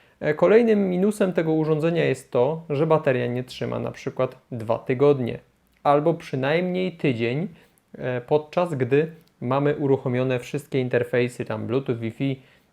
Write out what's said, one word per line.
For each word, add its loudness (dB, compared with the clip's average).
E, 0
kolejnym 4
minusem 2
tego 0
urządzenia 2
jest -2
to, 0
że 0
bateria 2
nie -4
trzyma -6
na -6
przykład -6
dwa -4
tygodnie. 2
Albo 2
przynajmniej -2
tydzień, -2
e, -6
podczas -2
gdy 2
mamy 0
uruchomione 0
wszystkie -4
interfejsy, 0
tam -6
Bluetooth, -2
Wi-Fi, -4